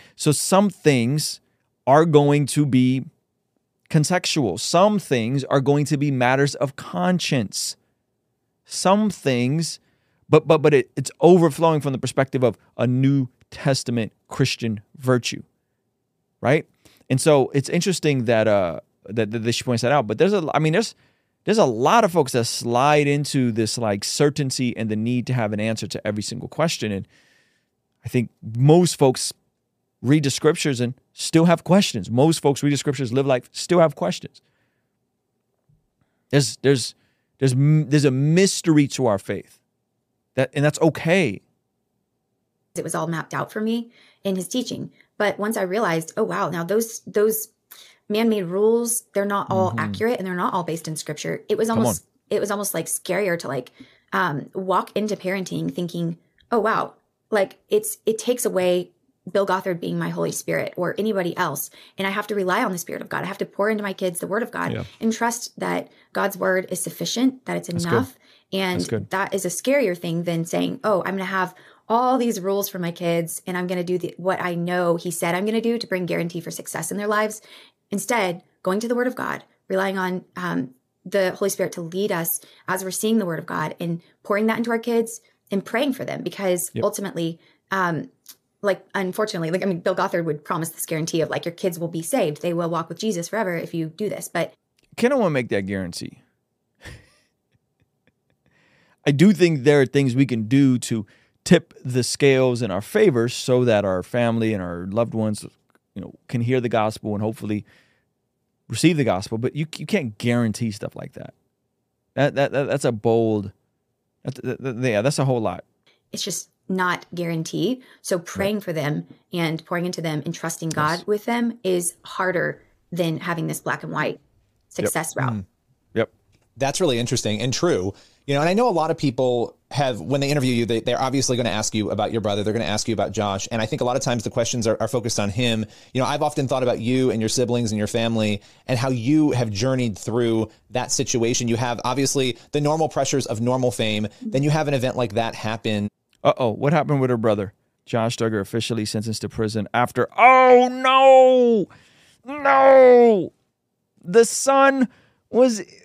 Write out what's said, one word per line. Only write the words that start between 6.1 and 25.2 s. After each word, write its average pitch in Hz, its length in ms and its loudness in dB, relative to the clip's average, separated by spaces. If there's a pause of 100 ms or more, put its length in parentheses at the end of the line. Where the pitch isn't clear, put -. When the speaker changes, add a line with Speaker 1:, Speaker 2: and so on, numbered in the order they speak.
Speaker 1:
matters 135 440 2
of 139 200 -4
conscience. - 1040 -2 (880)
Some 208 440 2
things, 139 680 0 (480)
but, 156 200 6
but, 160 140 6
but 151 120 6
it, 127 240 2
it's 135 140 -6 (100)
overflowing 165 600 6
from 139 120 -4
the 127 40 -4
perspective 131 460 0
of 113 140 2 (200)
a 117 80 0
New 131 440 2 (200)
Testament 120 600 -2 (160)
Christian 113 540 -2 (160)
virtue, 127 460 -2 (1000)
right? - 240 2 (440)
And 131 100 2
so 147 340 4
it's 139 160 0
interesting 156 560 0
that, 110 220 4
uh, 92 320 2 (300)
that, 107 220 -2
that 117 220 -2
she - 120 -6
points 117 160 0
that 123 100 0
out. 139 160 2
But 110 120 -4
there's 180 120 4
a, 175 220 0
I 147 60 0
mean, 156 140 2
there's, 214 220 -2 (480)
there's 214 140 2
a 202 80 6
lot 151 400 4
of 170 80 0
folks 151 180 2
that 120 140 0
slide 139 600 2
into 143 440 0
this, 110 260 -2
like, 104 280 -2
certainty 139 720 0
and 110 120 -4
the 107 60 -2
need 117 320 -2